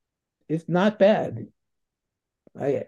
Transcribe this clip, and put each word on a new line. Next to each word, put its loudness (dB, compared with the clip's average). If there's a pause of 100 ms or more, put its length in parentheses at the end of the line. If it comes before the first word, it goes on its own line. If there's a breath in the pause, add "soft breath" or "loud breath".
(480)
is -6
not 0
bad. 2 (1080)
I, -4